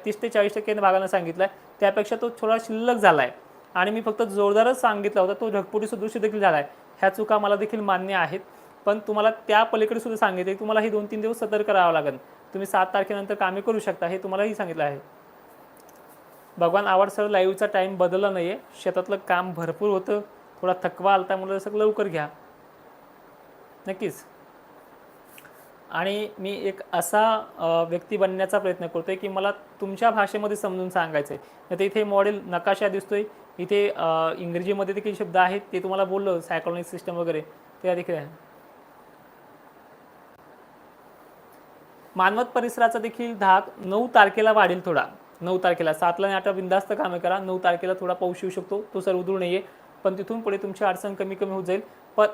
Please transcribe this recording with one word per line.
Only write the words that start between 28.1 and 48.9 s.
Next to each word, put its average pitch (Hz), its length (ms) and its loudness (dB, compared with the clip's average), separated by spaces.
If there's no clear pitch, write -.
बनण्याचा 190 420 2
प्रयत्न 180 280 -2
करतोय 165 280 -4
की 196 140 -6
मला 190 220 0
तुमच्या 202 600 -2
भाषेमध्ये 208 460 0
समजून 185 320 -4
सांगायचं 156 460 -2
आहे. - 100 -14
नाहीतर 185 140 -2
इथे 208 200 0
मॉडेल 202 420 2
नकाशा 196 420 0
दिसतोय, 196 360 -2
इथे, 202 380 2
अ, 160 420 0
इंग्रजीमध्ये 185 560 -4
देखील 208 200 -4
शब्द 185 220 -4
आहेत, 185 240 4
ते 185 100 -2
तुम्हाला 190 220 0
बोललो, 190 360 0
सायकोलॉजिकल 170 500 -4
सिस्टम 175 260 -10
वगैरे, 165 240 -2
ते 185 120 0
देखील 175 200 -4
आहे. 147 120 -6
मानवत 196 280 4
परिसराचा 240 540 2
देखील 226 400 -6
धाक 196 260 6
नऊ 202 360 -2
तारखेला 214 380 6
वाढेल 185 320 4
थोडा. 151 200 2
नऊ 180 240 -2
तारखेला, 170 300 2
सातला 175 320 0
आणि 196 100 0
आठला 190 160 0
बिंदास्त 190 400 0
कामे 185 260 -2
करा. 180 200 0
नऊ 185 260 -4
तारखेला 180 360 0
थोडा 180 140 -2
पाऊस 180 280 -4
येऊ 185 80 -4
शकतो, 196 320 -6